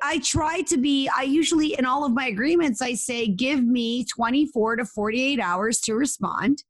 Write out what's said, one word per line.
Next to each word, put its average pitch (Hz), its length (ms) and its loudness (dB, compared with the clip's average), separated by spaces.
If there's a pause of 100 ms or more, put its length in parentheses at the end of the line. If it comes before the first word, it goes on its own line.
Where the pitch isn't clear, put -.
I 311 160 0
try 320 420 0
to 311 140 0
be, 269 320 2
I 262 140 0
usually, 302 540 2
in 262 80 0
all 269 200 0
of 269 80 0
my 254 160 0
agreements, 269 520 2
I 247 140 -2
say, 233 320 -4
"Give 247 380 0
me 240 400 0
twenty-four 233 720 0
to 220 80 -2
forty-eight 240 560 -2
hours 196 400 0
to 220 140 -2
respond. 240 760 0